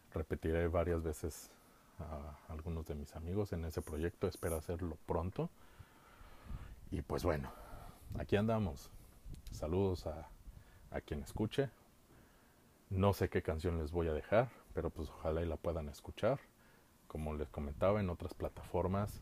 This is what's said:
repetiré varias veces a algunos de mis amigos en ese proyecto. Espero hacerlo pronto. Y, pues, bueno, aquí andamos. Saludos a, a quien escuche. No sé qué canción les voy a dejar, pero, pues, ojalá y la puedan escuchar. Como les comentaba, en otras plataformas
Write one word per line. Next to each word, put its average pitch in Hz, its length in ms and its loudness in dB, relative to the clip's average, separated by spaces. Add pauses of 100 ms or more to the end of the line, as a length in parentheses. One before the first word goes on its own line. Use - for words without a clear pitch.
(140)
repetiré 85 540 2
varias 85 360 4
veces - 480 -4 (480)
a 73 380 -8 (100)
algunos 80 400 -4
de 78 80 -4
mis 73 220 -8
amigos 90 340 0
en 82 140 0
ese 82 160 -2
proyecto. 82 440 0
Espero 87 300 0
hacerlo 82 500 -2
pronto. 90 440 0 (1400)
Y, 85 100 0
pues, 71 220 -2
bueno, 73 280 2 (680)
aquí - 200 4
andamos. 104 520 2 (640)
Saludos 90 560 2
a, 76 220 -6 (600)
a - 100 -4
quien 73 220 -4
escuche. 135 460 0 (1200)
No 98 220 8
sé 95 160 4
qué 92 140 0
canción 82 380 2
les 76 120 -2
voy 85 160 2
a 80 60 2
dejar, 104 360 4 (240)
pero, 78 180 -2
pues, 78 180 -6
ojalá 80 320 0
y 85 40 0
la 78 120 -2
puedan 80 320 -2
escuchar. 104 500 0 (680)
Como 78 260 -4
les 73 160 -2
comentaba, 78 500 4
en 98 100 2
otras 87 240 -4
plataformas 92 880 0